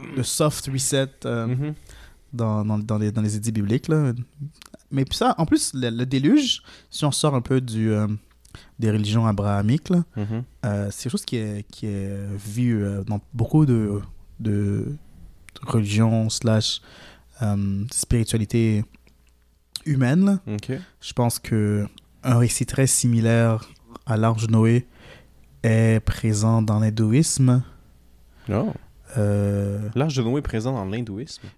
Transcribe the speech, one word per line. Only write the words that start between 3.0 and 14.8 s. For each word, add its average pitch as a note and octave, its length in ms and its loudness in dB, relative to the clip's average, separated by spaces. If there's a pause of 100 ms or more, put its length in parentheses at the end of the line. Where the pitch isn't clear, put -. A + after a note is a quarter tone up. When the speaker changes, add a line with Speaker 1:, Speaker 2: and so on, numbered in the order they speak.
Speaker 1:
dans A2 100 -2
les G#2+ 140 0
édits G#2+ 160 -4
bibliques, A2 380 -2
là. D3+ 240 2 (760)
Mais C3+ 140 0
puis - 140 -4
ça, A#3+ 200 2
en E3 80 2
plus, - 280 0
le, B2+ 160 -2
le A#2 160 -2
déluge, E3 560 2 (280)
si - 140 -6
on D3 80 2
sort C#3+ 240 0
un B2 60 0
peu C3 180 0
du, A2 320 0
euh, G#2+ 160 2 (720)
des A2+ 120 2
religions G#2+ 360 2
abrahamiques, G2+ 600 0
là, F3 160 2 (100)
Speaker 2:
Mhm. A2 280 -6 (220)
Speaker 1:
euh, G2+ 240 -2
c'est - 140 -10
quelque B2 80 -6
chose - 140 -6
qui - 100 -6
est, G#2+ 340 -6
qui - 180 -12
est G2 300 -6 (200)
vu, G#2+ 440 -2
euh, G2+ 220 -2
dans G#2 160 -4 (140)
beaucoup D3+ 320 2
de, A2 340 2 (400)
de G#2 560 -2 (680)